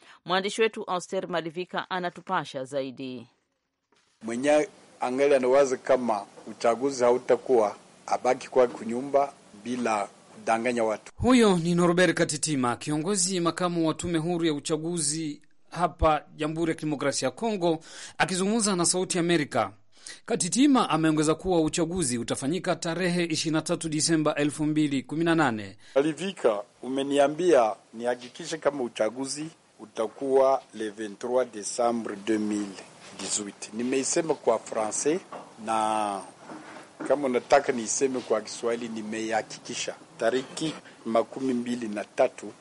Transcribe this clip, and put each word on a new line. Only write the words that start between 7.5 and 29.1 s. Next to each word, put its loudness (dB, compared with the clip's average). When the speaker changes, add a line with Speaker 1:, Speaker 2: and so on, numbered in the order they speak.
Speaker 2:
abaki -2
kwa 6
kunyumba -2
bila -2
kudanganya 0
watu. -2
Speaker 3:
Huyo 6
ni 0
Norbert 4
Katitima, 0
kiongozi -2
makamu 0
wa 2
tume -4
huru -2
ya 2
uchaguzi -4
hapa 0
Jamhuri -2
ya -2
Kidemokrasia -2
ya -2
Kongo, -2
akizungumza 0
na 0
Sauti 0
ya 2
Amerika. 0
Katitima 4
ameongeza 4
kuwa 2
uchaguzi 0
utafanyika -2
tarehe -2
ishirini -2
na 2
tatu -2
Disemba 2
elfu 0
mbili 0
kumi -4
na 2
nane. 0
Speaker 2:
Malivika, 0
umeniambia 2
nihakikishe -6
kama -2
uchaguzi -4